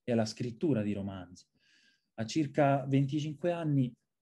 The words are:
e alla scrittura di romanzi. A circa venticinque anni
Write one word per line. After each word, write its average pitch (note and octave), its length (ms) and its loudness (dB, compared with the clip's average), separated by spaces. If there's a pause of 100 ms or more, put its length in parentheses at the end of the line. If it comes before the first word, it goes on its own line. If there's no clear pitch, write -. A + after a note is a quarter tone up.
e - 80 -4
alla A2+ 140 2
scrittura A#2 580 -2
di G#2 100 -2
romanzi. F#2+ 540 -8 (720)
A A2+ 60 -2
circa C#3 600 2
venticinque C#3+ 680 0
anni D3 420 0 (280)